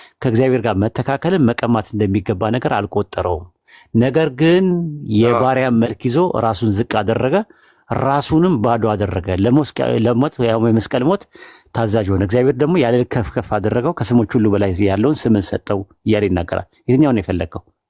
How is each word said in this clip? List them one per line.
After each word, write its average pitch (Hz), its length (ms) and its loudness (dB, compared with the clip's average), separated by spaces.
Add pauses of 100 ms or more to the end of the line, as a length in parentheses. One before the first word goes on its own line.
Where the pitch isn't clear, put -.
(180)
ከእግዚአብሔር 127 440 0
ጋር 107 140 -2
መተካከልን 135 680 -2
መቀማት 117 440 0
እንደሚገባ 104 640 -2
ነገር 127 220 -2
አልቆጠረውም። 95 720 -4 (500)
ነገር 135 400 2
ግን 170 300 4 (500)
የባሪያ 123 580 2
መልክ 113 300 0
ይዞ 123 160 0 (200)
ራሱን 110 340 0
ዝቅ 104 240 -2
አደረገ፣ 113 380 0 (560)
ራሱንም 147 680 0
ባዶ 117 300 0
አደረገ፣ 95 400 -2 (100)
ለሞስቀ-፣ 123 520 2 (100)
ለሞት፣ 120 420 0
ያው 113 200 0
የመስቀል 117 420 0
ሞት 180 180 0 (500)
ታዛዥ 110 360 -2
ሆነ። 95 160 0
እግዚአብሔር 123 320 0
ደግሞ 147 200 0
ያለ 120 200 2
ልክ 123 140 0
ከፍ 120 200 -4
ከፍ - 220 -6
አደረገው፣ 113 420 -2
ከስሞች 120 380 0
ሁሉ 110 180 2
በላይ 98 220 2 (100)
ያለውን 104 360 2
ስምን 107 260 0
ሰጠው» 98 360 -4 (220)
እያለ 104 240 0
ይናገራል። 90 420 -2 (140)
የትኛውን 131 320 2
ነው 101 80 0
የፈለግከው? 87 420 -6 (260)